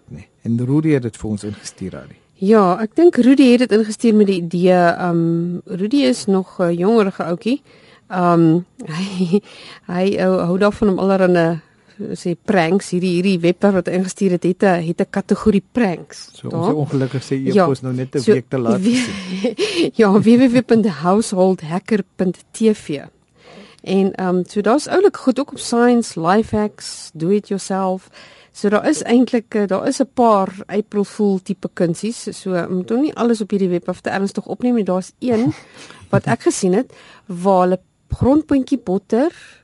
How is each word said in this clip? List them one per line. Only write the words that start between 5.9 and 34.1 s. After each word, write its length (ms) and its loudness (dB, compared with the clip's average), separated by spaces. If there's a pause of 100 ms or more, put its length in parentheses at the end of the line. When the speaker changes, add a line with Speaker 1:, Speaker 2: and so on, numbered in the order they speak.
Speaker 2:
is 220 0
nog 340 -2
'n 140 0
jongerige 500 0
ouetjie. 380 -4 (480)
Ehm, 500 2 (180)
<laughs> 80 -18
hy, 560 -4 (440)
hy 320 -2
hou, 220 0
hou 180 -2
daarvan 320 0
om 100 -2
allerhande, 600 2 (540)
sê, 200 -6 (120)
pranks. 460 0
Hierdie, 300 -2
hierdie 180 0
webwerf 340 2
wat 140 0
hy 60 -6
ingestuur 380 -2
het, 120 -2
het 200 0
'n, 240 2
het 140 -6
'n 80 0
kategorie 600 0
pranks. 600 -4
Speaker 1:
So, 160 -14
Speaker 2:
Daar. 100 -4
Speaker 1:
ons 80 0
het 80 0
ongelukkig 480 -4
sy 120 -4
Speaker 2:
Ja. 280 2
Speaker 1:
e-pos 180 0
nou 120 -6
net 220 -8
'n 40 0
Speaker 2:
So, 140 0
Speaker 1:
week 160 0
te 80 -4
laat 240 0
Speaker 2:
wie-, 140 0
Speaker 1:
gesien. 960 -4
Speaker 2:
<laughs> 40 -18
ja, 160 4
W 120 4 (140)
W 140 4
W 140 2
punt 220 2
household 720 0
hacker 420 -4 (120)
punt 220 -2 (140)
T 80 -18 (140)
V. 260 -8 (840)
En, 320 0
ehm, 320 -2
so 140 -4
daar's 260 0
oulik 300 2
goed 220 0
ook 120 -6
op 80 -16
science, 640 0
life 340 2
hacks, 580 -6
do 160 -4
it 180 0
yourself. 640 -4 (420)
So 180 -2
daar 200 2
is 140 -2
eintlik, 520 0
eh, 120 0
daar 200 -2
is 140 -4
'n 120 0
paar 400 2 (140)
April 360 -4
Fool 400 -2
tipe 300 -8
kunsies. 540 -4 (140)
So, 80 -8 (200)
moet 200 -4
nou 120 0
nie 140 -2
alles 260 0
op 80 -6
hierdie 200 0
webwerf 320 -4
te 80 -6
ernstig 380 -4